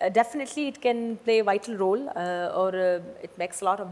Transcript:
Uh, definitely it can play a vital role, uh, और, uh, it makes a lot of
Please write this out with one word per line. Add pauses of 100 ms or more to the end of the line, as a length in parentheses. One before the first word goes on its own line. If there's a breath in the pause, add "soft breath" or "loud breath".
Uh,
definitely
it
can
play
a
vital
role,
uh,
और, (220)
uh,
it
makes
a
lot
of